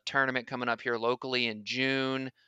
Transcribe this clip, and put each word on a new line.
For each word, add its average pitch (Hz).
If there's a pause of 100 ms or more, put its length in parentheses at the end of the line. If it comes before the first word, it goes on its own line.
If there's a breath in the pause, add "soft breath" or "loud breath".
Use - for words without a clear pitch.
tournament 131
coming 123
up 117
here 120
locally 123
in 107
June. 131 (160)